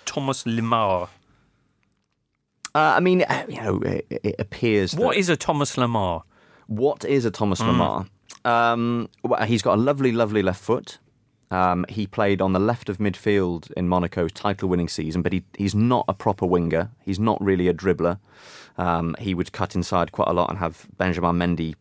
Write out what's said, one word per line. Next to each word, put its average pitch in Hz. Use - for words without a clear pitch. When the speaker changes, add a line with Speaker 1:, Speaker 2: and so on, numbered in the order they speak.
Speaker 1:
Thomas 135
Lemar? 113
Speaker 2:
Uh, 156
I -
mean, 185
uh, -
you -
know, 101
it, -
it -
appears 104
Speaker 1:
What -
Speaker 2:
that 202
Speaker 1:
is 180
a 156
Thomas 143
Lemar? 104
Speaker 2:
What 120
is 135
a 113
Thomas 101
Speaker 1:
Mm. 92
Speaker 2:
Lemar? 120
Um, 117
well, 120
he's 113
got 101
a 110
lovely, 135
lovely 110
left 92
foot. -
Um, 90
he 101
played 101
on 95
the 92
left 110
of 95
midfield 95
in 90
Monaco's 87
title-winning 92
season, 82
but -
he, 90
he's 101
not 117
a -
proper 98
winger. 87
He's 95
not 110
really 92
a 87
dribbler. 87
Um, 85
he 98
would 87
cut -
inside 87
quite -
a 87
lot 87
and 92
have 85
Benjamin 87
Mendy 82